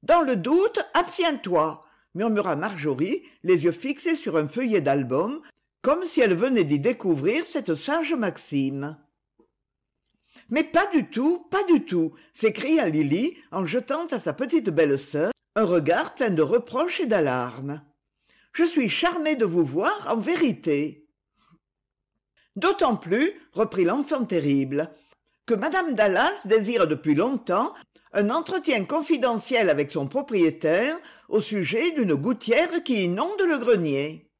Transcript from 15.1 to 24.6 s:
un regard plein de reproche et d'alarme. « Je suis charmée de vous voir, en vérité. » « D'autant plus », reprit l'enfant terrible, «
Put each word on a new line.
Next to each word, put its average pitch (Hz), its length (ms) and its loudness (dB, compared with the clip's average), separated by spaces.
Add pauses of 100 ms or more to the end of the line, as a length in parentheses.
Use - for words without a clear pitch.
un 220 60 2
regard 175 520 0
plein 233 160 -2
de 160 100 2
reproche 240 580 0
et 349 60 0
d'alarme. « 139 760 -2 (680)
Je 330 140 2
suis 302 240 0
charmée 320 480 0
de 226 80 2
vous 175 180 0
voir, 208 500 -2
en 233 40 0
vérité. » « 208 880 -2 (1500)
D'autant 320 400 2
plus », 247 340 0 (220)
reprit 190 320 0
l'enfant 262 400 0
terrible, « 143 680 0 (540)